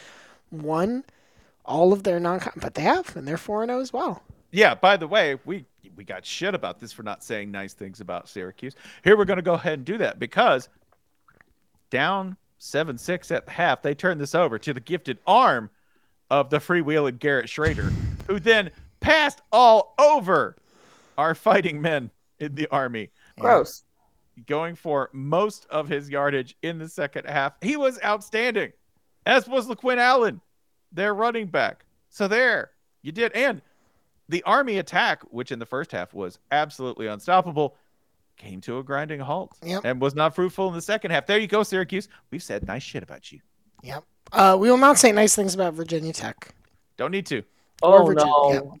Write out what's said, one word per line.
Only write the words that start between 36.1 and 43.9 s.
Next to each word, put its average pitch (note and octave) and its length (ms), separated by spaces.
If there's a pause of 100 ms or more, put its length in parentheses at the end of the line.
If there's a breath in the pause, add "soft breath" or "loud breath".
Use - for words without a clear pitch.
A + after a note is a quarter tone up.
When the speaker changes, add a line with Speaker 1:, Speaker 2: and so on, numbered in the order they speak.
Speaker 2:
was F#2 240 (120)
absolutely C#3 560
unstoppable, D3+ 720 (600)
came F#2+ 260
to B2 160
a C3+ 40
grinding C#3+ 380
halt D3 320 (100)
Speaker 1:
Yep. F3+ 220
Speaker 2:
and B2+ 160
was C#3 160
not D#3 180
fruitful F#3 340
in F3+ 60
the E3+ 80
second F#3+ 300
half. D3 140
There G3+ 120
you A3 80
go, G#3 160
Syracuse. F#3+ 460 (240 soft breath)
We've D#3+ 100
said - 240
nice G#2+ 160
shit - 220
about - 260
you. D2 80 (440)
Speaker 1:
Yep. C3+ 220 (280)